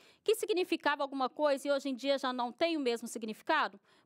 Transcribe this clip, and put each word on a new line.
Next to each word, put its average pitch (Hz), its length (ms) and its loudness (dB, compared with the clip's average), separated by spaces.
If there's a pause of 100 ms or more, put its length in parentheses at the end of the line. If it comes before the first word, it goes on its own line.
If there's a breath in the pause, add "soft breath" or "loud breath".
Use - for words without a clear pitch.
(240 soft breath)
que 440 100 4
significava 330 720 0
alguma 269 240 -2
coisa 285 400 0
e - 20 0
hoje 277 200 0
em 262 40 -4
dia 269 240 0
já 254 140 -2
não 247 180 -4
tem 330 260 0
o 302 40 -2
mesmo 233 260 0
significado? 220 760 -2 (260 soft breath)